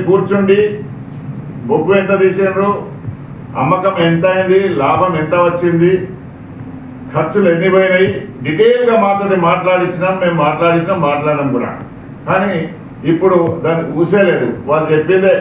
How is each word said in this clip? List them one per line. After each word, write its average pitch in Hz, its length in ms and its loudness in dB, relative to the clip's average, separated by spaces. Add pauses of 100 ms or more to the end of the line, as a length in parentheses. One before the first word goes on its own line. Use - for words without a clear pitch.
కూర్చుండి, 196 500 2 (1120)
బొగ్గు 165 300 2
ఎంత 190 200 0
తీసిండ్రు, 190 480 2 (920)
అమ్మకం 185 340 0 (120)
ఎంత 165 160 2 (100)
అయింది, 190 260 2 (220)
లాభం 170 300 2 (100)
ఎంత 160 120 -2 (140)
వచ్చింది, 170 440 2 (1200)
ఖర్చులు 175 420 0
ఎన్ని 185 200 0
పోయినాయి, 190 340 4 (360)
డీటెయిల్‌గా 226 500 4 (100)
మాతోటి 196 320 0 (120)
మాట్లాడించినాం, 180 760 0
మేము 170 140 0 (100)
మాట్లాడించినాం, 170 520 0 (120)
మాట్లాడినాం 143 440 -2
కూడా. 117 160 -4 (580)
కానీ 190 240 0 (580)
ఇప్పుడు 175 260 2 (260)
దాన్ని 165 200 0 (160)
ఊసేలేదు. 170 460 2 (240)
వాళ్ళు 151 220 2
చెప్పిందే 180 500 4